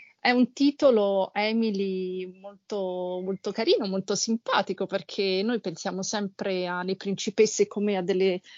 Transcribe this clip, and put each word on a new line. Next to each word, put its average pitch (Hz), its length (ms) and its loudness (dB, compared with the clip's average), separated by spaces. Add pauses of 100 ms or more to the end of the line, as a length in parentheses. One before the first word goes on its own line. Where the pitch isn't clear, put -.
(180)
È - 120 2
un 247 220 4
titolo, 214 800 4
Emily, 190 1080 -2
molto, 185 840 -6
molto 185 260 -6
carino, 302 380 2
molto 190 260 -2
simpatico, 208 720 -2
perché 190 580 -2
noi 226 160 -2
pensiamo 185 420 -6
sempre 196 640 -4
alle 180 280 -4
principesse 202 720 2
come 208 300 -2
a 185 60 0
delle, 185 380 2 (180)